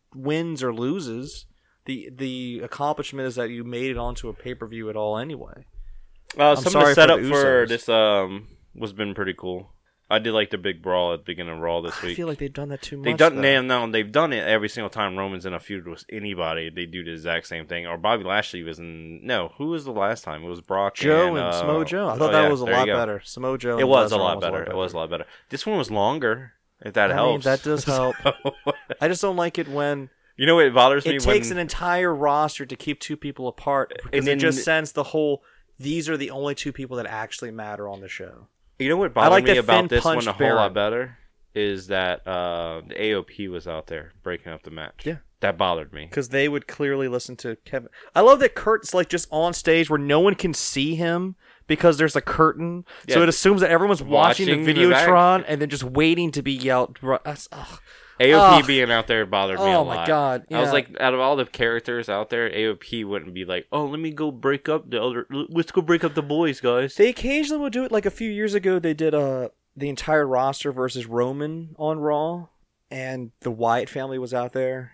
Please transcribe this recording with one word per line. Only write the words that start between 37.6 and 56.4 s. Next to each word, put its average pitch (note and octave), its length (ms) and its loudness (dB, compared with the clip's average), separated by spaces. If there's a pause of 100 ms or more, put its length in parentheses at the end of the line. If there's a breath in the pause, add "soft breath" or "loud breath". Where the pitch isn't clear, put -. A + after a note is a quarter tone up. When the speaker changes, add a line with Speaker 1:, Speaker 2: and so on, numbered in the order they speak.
Speaker 1:
on G2+ 120 -12
the F#2+ 80 -16
show." - 400 -16 (300)
Speaker 2:
You C3 100 -2
know E3 80 2
what F#3+ 140 0
Speaker 1:
I - 20 -10
Speaker 2:
bothered B2 200 6
Speaker 1:
like G3 120 6
Speaker 2:
me B2+ 80 6
Speaker 1:
that B2+ 60 4
Speaker 2:
about A2 220 4
Speaker 1:
Finn - 80 0
Speaker 2:
this A#2+ 180 2
one D#3+ 80 4
Speaker 1:
punched A#2 140 -2
Speaker 2:
a G2+ 40 0
whole C3 220 2
lot G2+ 180 2
Speaker 1:
Baron. - 0 -
Speaker 2:
better A2+ 460 -2 (360)
is G2 340 -4
that, F#2 380 -2
uh, E2+ 600 -6
the - 140 -8
A G#2+ 120 0
O F#2+ 80 -2
P - 240 -12
was F2 220 -10
out D#2+ 200 -10
there D#2+ 240 -12 (100)
breaking F2 300 -10
up D#2 100 -16
the D#2 80 -20
match. D#2 340 -16
Speaker 1:
Yeah. D#3+ 120 -6 (240)
Speaker 2:
That G2 180 -2
bothered E2 340 -2
me. D2+ 180 -14
Speaker 1:
'Cause B2 200 -8
they C#3 180 0
would C#3+ 180 -6
clearly C#3 400 -4
listen B2 320 -6
to A2+ 180 -8 (100)
Kevin. B2 220 -8 (260 loud breath)
I F3 80 6
love C4 180 10
that C4+ 140 4
Kurt's, G#3+ 400 -2
like, F3+ 160 0
just F3 200 -4
on E3 220 0
stage E3 380 2
where D3+ 80 2
no C#3+ 220 2
one G3 140 6
can F3+ 200 -2
see C#3+ 400 -2
him E3+ 400 -2 (320 soft breath)
because D#3 320 4
there's D#3 180 2
a C3+ 60 0
curtain. E3+ 640 0 (220 loud breath)
So C3 100 4
Speaker 2:
Yeah. E3+ 60 6
Speaker 1:
it E3 40 6
assumes F#3+ 320 4
that E3+ 100 4
everyone's E3+ 320 4
watching D3+ 460 4
Speaker 2:
Watching D3 160 2
Speaker 1:
the D#3 80 4
Speaker 2:
the F3 180 6
back. E3 180 6
Speaker 1:
Videotron F3+ 380 6
and C#3+ 140 -2
then D3 80 -2
just C#3 160 -6
waiting D#3+ 480 2
to D3 100 -4